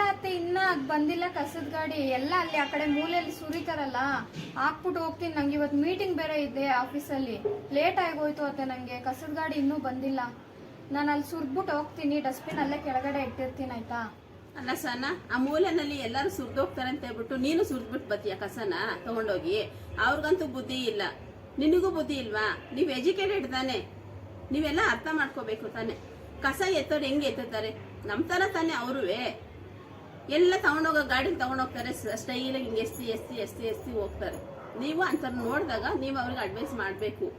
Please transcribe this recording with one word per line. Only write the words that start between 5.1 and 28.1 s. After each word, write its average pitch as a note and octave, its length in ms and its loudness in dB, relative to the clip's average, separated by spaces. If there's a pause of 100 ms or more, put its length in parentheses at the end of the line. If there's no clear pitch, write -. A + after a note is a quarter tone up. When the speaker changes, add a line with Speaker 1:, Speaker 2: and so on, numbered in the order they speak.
Speaker 1:
ನಂಗೆ C#4+ 220 2
ಇವತ್ತು C#4+ 220 2
ಮೀಟಿಂಗ್ F4+ 400 2
ಬೇರೆ D4+ 260 0
ಇದೆ C4+ 240 -2
ಆಫೀಸಲ್ಲಿ, C4 680 0 (360)
ಲೇಟ್ E4+ 260 4
ಆಗೋಯ್ತು D4+ 440 0
ಅತ್ತೆ C#4 220 -2
ನಂಗೆ. B3+ 340 -6
ಕಸದ C4 340 -4
ಗಾಡಿ D#4 260 0
ಇನ್ನೂ C#4+ 180 4
ಬಂದಿಲ್ಲ. C4 420 0 (720)
ನಾನು D4 200 2
ಅಲ್ಲಿ D4 200 0
ಸುರ್ದ್ಬಿಟ್ಟು D#4 460 0
ಹೋಗ್ತೀನಿ, D4+ 440 0
ಡಸ್ಟ್‌ಬಿನ್ D4 380 -2
ಅಲ್ಲೇ C#4 180 2
ಕೆಳಗಡೆ C#4 460 0
ಇಟ್ಟಿರ್ತೀನಿ, C4 480 -4
ಆಯ್ತಾ? A#3 420 -4 (440)
Speaker 2:
ಅಲ್ಲ B3+ 160 -4
ಸನ, B3+ 320 -2 (280)
ಆ B3 40 2
ಮೂಲೆನಲ್ಲಿ D4+ 580 4
ಎಲ್ಲರೂ C4 340 0
ಸುರ್ದೋಗ್ತಾರೆ C4+ 600 -2
ಅಂತ C#4+ 140 -4
ಹೇಳ್ಬಿಟ್ಟು A#3 320 -4
ನೀನು D4+ 280 4
ಸುರ್ದ್ಬಿಟ್ಟು B3 460 -4
ಬತ್ತೀಯ G3+ 260 -2
ಕಸನ G3+ 380 -4 (320)
ತಗೊಂಡೋಗಿ? G#3 560 0 (440)
ಅವ್ರಿಗಂತೂ D#4+ 420 2
ಬುದ್ಧಿ B3+ 360 -4
ಇಲ್ಲ, G#3 180 0 (580)
ನಿನಗೂ F4 300 6
ಬುದ್ಧಿ D4+ 240 0
ಇಲ್ವಾ? G#3+ 440 0 (160)
ನೀವು D4 160 2
ಎಜುಕೇಟೆಡ್ F4+ 640 2
ತಾನೇ, C4 360 0 (640)
ನೀವೆಲ್ಲ D4+ 280 2 (100)
ಅರ್ಥ A#3 220 0
ಮಾಡ್ಕೋಬೇಕು A#3 580 -2
ತಾನೇ. A3+ 240 -4 (480)
ಕಸ C#4 280 2
ಎತ್ತೋರು D4+ 340 4
ಹೆಂಗೆ C#4 240 4
ಎತ್ತುತ್ತಾರೆ? A3+ 440 -2 (340)
ನಮ್ G#3 180 0